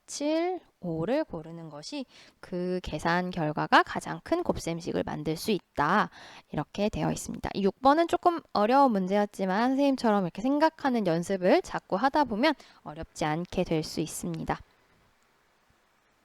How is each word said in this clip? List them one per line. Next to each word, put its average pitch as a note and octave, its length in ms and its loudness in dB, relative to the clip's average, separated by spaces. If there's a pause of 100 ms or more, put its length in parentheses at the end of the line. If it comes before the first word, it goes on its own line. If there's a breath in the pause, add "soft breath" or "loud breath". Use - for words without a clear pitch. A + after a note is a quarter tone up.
칠, E4 540 -2 (200)
오를 F3+ 440 -2
고르는 E3 460 -12
것이 D#3 340 -10 (360 soft breath)
그 F3+ 420 -4
계산 F3 480 0
결과가 D#3+ 520 2
가장 E3+ 400 -8
큰 E4+ 200 -2
곱셈식을 - 600 -4
만들 D#3 320 -4
수 - 140 -4
있다. F3 600 0 (420 loud breath)
이렇게 G3 360 -2
되어 D#3+ 220 -2
있습니다. - 440 -6
이 G3+ 80 -4
육 - 180 0
번은 D4+ 280 6
조금 E4+ 320 2 (120)
어려운 B3 400 4
문제였지만 G3 760 0
선생님처럼 C4 540 2
이렇게 F3 180 -6
생각하는 C4+ 640 2
연습을 F3+ 560 2
자꾸 - 340 -6
하다 C#4 280 2
보면 A#3+ 300 2 (280 soft breath)
어렵지 D#3 420 -8
않게 E3+ 400 -2
될 D#3+ 180 0
수 - 180 -6
있습니다. E3 580 -6 (1700)